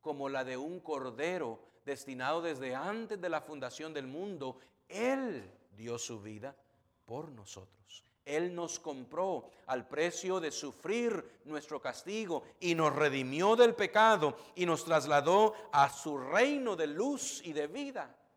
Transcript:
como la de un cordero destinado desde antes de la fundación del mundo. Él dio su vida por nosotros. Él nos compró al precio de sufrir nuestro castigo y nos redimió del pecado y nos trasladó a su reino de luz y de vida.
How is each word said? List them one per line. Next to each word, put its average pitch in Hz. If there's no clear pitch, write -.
como 139
la 135
de 127
un 165
cordero 139
destinado 135
desde 135
antes 208
de 180
la 156
fundación 147
del 139
mundo. 143
Él 214
dio 117
su 113
vida 110
por 151
nosotros. 98
Él 165
nos 170
compró 147
al 127
precio 170
de 160
sufrir 190
nuestro 147
castigo 175
y 170
nos 156
redimió 143
del 233
pecado 202
y 180
nos 160
trasladó 160
a 139
su 147
reino 220
de 160
luz 226
y 170
de 147
vida. 214